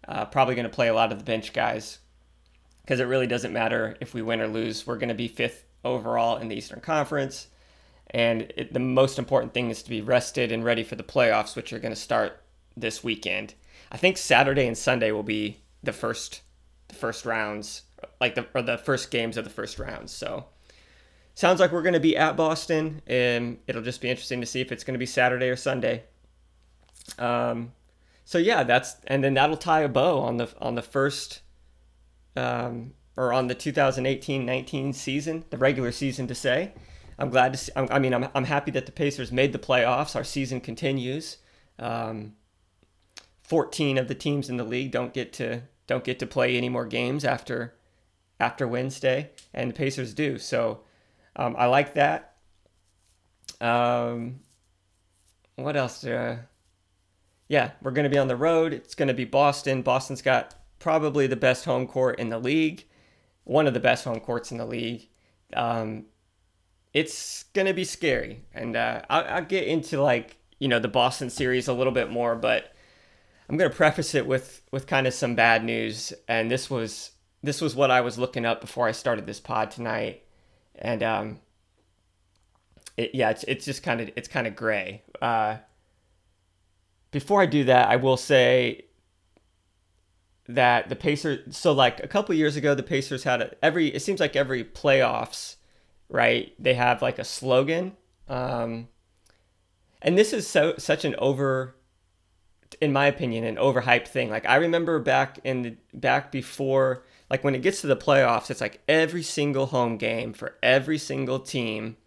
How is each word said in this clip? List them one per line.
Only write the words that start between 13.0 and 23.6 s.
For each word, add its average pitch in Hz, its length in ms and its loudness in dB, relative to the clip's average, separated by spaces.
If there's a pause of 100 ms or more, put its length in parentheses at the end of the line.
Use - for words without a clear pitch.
weekend. 104 520 -4 (360)
I 113 60 -14
think 185 200 2
Saturday 135 520 4
and 113 100 -4
Sunday 117 320 2
will 107 140 -2
be 107 380 -4 (200)
the - 100 -4
first, - 500 -8 (440)
the - 80 -20
first 117 320 -6
rounds, 104 560 -6 (380)
like, 123 160 0
the, 120 180 -4
or 127 80 0
the 117 160 -2
first 131 320 -2
games 113 260 -2
of 113 60 -4
the - 80 -10
first - 300 -10
rounds. - 320 -12
So - 340 -8 (880)
sounds 175 240 4
like 170 140 6
we're 170 100 0
gonna 175 160 4
be 156 180 4
at 156 200 2
Boston, 160 720 0
and 120 580 0